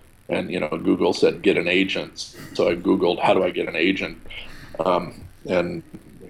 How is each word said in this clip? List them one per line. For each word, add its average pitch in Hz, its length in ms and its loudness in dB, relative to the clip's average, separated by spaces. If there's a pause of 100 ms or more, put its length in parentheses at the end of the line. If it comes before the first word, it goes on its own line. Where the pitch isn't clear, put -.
(300)
And, 90 220 -2
you 87 80 -4
know, 78 100 -2
Google 90 440 2
said, - 280 2
"Get 90 160 4
an 85 100 0
agent." 90 680 -2 (180)
So 85 160 2
I 87 60 2
Googled, 87 440 2
"How 104 140 4
do 95 100 2
I 90 60 2
get 80 180 -4
an - 80 -6
agent?" 87 460 0 (580)
Um, 87 460 -2 (220)
and 87 360 -2 (460)